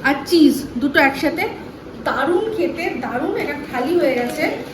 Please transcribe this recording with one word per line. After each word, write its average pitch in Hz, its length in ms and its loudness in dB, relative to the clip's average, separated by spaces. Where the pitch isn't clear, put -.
আর 269 100 4
চিজ 302 380 4
দুটো 277 220 2
একসাথে, 294 500 2
দারুণ 339 540 0
খেতে, 349 320 -2
দারুণ। 277 360 -2
এটা - 160 -2
খালি 277 280 2
হয়ে 269 140 4
গেছে 247 440 0